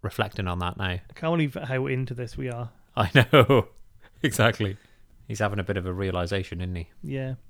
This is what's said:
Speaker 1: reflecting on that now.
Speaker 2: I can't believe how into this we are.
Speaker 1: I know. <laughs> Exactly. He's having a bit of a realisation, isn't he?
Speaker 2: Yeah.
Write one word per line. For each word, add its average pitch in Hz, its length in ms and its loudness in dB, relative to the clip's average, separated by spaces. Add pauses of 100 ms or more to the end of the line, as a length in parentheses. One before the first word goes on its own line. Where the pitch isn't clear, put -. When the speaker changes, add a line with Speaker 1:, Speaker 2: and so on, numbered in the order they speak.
Speaker 1:
reflecting 104 460 -4
on 90 140 -2
that 90 160 -4
now. 98 80 -4
Speaker 2:
I 90 160 -2 (160)
can't 165 160 -2
believe 156 220 0
how 131 340 -4
into 131 260 -4
this 120 220 -10
we 131 120 -6
are. 117 220 -8 (260)
Speaker 1:
I 101 140 2 (220)
know. 135 400 8
<laughs> - 500 -16
Exactly. 107 540 2 (500)
He's 104 140 -8
having 104 180 0
a 92 60 -2
bit 101 120 -2
of 90 100 -2
a 92 60 -4
realisation, 90 680 -2
isn't 90 160 -4
he? 82 120 -8 (140)
Speaker 2:
Yeah. 135 320 -6 (160)